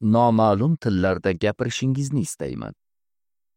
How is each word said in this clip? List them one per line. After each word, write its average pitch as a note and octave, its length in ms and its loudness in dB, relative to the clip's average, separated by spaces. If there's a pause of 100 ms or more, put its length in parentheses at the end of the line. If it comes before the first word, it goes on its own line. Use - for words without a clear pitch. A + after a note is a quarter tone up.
noma'lum A2 760 4
tillarda F#2+ 560 0
gapirishingizni C3 880 -4
istayman. B1 540 -8 (840)